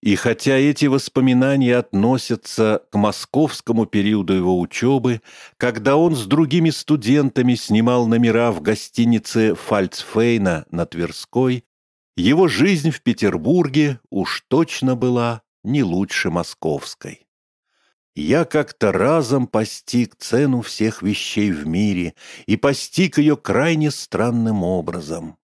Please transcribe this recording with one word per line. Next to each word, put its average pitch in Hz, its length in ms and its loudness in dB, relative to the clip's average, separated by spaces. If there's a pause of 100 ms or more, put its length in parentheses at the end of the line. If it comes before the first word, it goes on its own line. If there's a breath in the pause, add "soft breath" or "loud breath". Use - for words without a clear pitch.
И 104 120 2
хотя 131 420 0
эти 143 260 2
воспоминания 131 920 2
относятся 110 1040 0 (100)
к 107 60 0
московскому 113 880 -2
периоду 101 480 0
его 90 260 0
учёбы, 120 640 0 (340 loud breath)
когда 123 400 0
он 160 180 4
с 117 120 -6
другими 156 420 2
студентами 131 880 0
снимал 120 520 0
номера 117 460 2
в 85 80 -6
гостинице 110 920 0
«Фальцфейна» 101 1160 -2
на 85 140 -4
Тверской, 117 800 -4 (540)
его 151 300 4
жизнь 147 420 2
в - 100 -8
Петербурге 143 1000 0 (120)
уж - 380 -6
точно 131 460 0
была 120 460 0 (220)
не 135 200 0
лучше 95 460 -2
московской. - 960 -6 (880)
Я 127 300 0
как-то 143 480 0
разом 123 540 2
постиг - 680 -2
цену 131 440 0
всех 110 400 -4
вещей 104 500 -2
в 76 160 -6
мире 90 460 -2 (320 loud breath)
и 104 140 0
постиг 147 580 0
её 151 220 4
крайне 151 520 0
странным 113 760 -2
образом. 82 720 -6 (140)